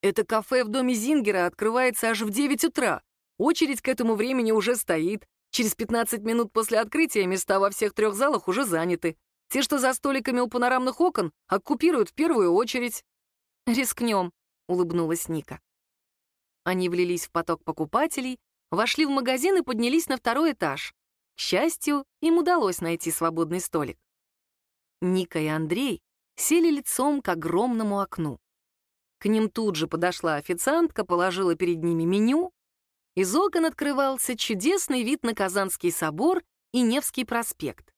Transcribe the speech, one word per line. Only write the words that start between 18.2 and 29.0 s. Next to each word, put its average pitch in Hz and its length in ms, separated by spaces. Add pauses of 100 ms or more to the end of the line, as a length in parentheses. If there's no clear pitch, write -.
вошли 240 340
в 277 40
магазин 269 480
и 339 40
поднялись 254 480
на 262 80
второй 285 340
этаж. 151 420 (420)
К - 40
счастью, 285 640 (180)
им 330 180
удалось 294 420
найти 165 300
свободный 165 500
столик. 147 360 (1040)
Ника 180 380
и 156 80
Андрей 165 540 (340)
сели 330 340
лицом 285 520
к - 80
огромному 202 720
окну. 156 380 (800)